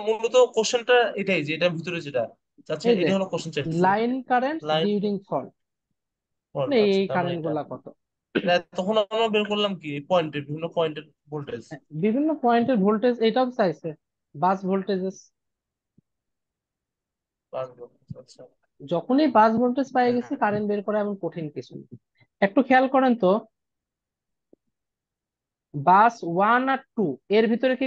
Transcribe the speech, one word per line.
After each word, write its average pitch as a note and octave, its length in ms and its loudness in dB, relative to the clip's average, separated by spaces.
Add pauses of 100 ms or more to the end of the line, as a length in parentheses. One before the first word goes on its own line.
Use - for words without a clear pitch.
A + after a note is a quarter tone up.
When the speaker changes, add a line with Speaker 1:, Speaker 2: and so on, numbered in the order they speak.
Speaker 1:
মূলত A3 280 0 (220)
কোশ্চেনটা A#3 400 2 (240)
এটাই F#3+ 260 0
যে C#3+ 100 -4
এটার F3 200 2
ভিতরে E3+ 300 -6
যেটা C3+ 160 -2 (440)
চাচ্ছে, D#3 220 -6
Speaker 2:
এই A#3 100 4
যে F3 60 0
Speaker 1:
এটা F#3+ 120 2
হলো F#3+ 160 -2
কোশ্চেন D#3+ 220 -8
চাচ্ছে। D#3+ 320 -4
Speaker 2:
লাইন A3 260 0 (180)
কারেন্ট C4 300 0 (100)
Speaker 1:
লাইন D#3 160 2
Speaker 2:
ডিউরিং G#3 280 0 (140)
ফল্ট, C#3 220 -6 (1040)
Speaker 1:
ফল্ট, C#3 140 -2
Speaker 2:
মানে C#3+ 160 0
Speaker 1:
আচ্ছা, G3 140 2
Speaker 2:
এই G3 100 0
Speaker 1:
তার - 80 -4
মানে - 0 -
Speaker 2:
কারেন্ট F3 240 -2
Speaker 1:
এটা। D#3 60 -8
Speaker 2:
গুলা D#3 240 -4
কত? B2 140 -14 (500)
Speaker 1:
এটা F3 200 0 (240)
তখন G3 220 -2
আমরা A3 340 0
বের G#3+ 160 2
করলাম G#3 220 -2 (100)
কি D3+ 80 -10 (200)
পয়েন্টের, D#3 380 0
বিভিন্ন D#3 180 -6 (100)
পয়েন্টের D#3 300 -2 (240)
ভোল্টেজ। C#3+ 400 -10
Speaker 2:
হ্যাঁ, - 120 -16 (220)
বিভিন্ন C4 240 0 (160)
পয়েন্টের A#3 400 2
ভোল্টেজ, A3 320 2 (120)
এটাও B3+ 180 0 (120)
চাইছে, F3 300 -2 (460)
বাস F3+ 240 0 (100)
ভোল্টেজেস। F#3+ 480 -2 (2250)
Speaker 1:
বাস C3 240 -8
ভোল্টেজ, - 340 -20 (120)
আচ্ছা। - 200 -20 (380)
Speaker 2:
যখনই B3+ 560 0
বাস A3 240 6
ভোল্টেজ B3 340 0
পাই B3 100 2
Speaker 1:
হ্যাঁ, B3 120 2
Speaker 2:
গেছি, B3 160 -6
Speaker 1:
হ্যাঁ। C#4 100 -8
Speaker 2:
কারেন্ট G#3 260 -2
বের G#3 180 -2
করা G#3 140 -2
এমন G#3 140 -4 (100)
কঠিন D#3+ 220 -8 (100)
কিছু - 220 -14
না। C#3 60 -18 (580)
একটু G3+ 260 2
খেয়াল C4 260 4
করেন C4 180 4 (100)
তো, F#3 80 4 (2500)
বাস F#3 400 4 (200)
ওয়ান A3 280 2 (100)
আর C4 80 -2 (140)
টু G#3 120 0 (300)
এর A3 160 6
ভিতরে B3+ 280 0
কি C4 60 0